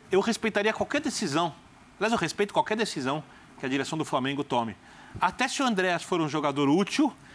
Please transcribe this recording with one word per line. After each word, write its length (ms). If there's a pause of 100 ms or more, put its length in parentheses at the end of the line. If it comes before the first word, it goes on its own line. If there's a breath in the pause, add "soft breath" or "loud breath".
(120)
eu 100
respeitaria 520
qualquer 280
decisão. 520 (460)
Aliás, 120
eu 80
respeito 340
qualquer 240
decisão 460 (360 loud breath)
que 60
a 40
direção 280
do 60
Flamengo 400
tome. 320 (460 loud breath)
Até 260
se 140
o 40
Andrés 380
for 160
um 80
jogador 400
útil, 460 (220 loud breath)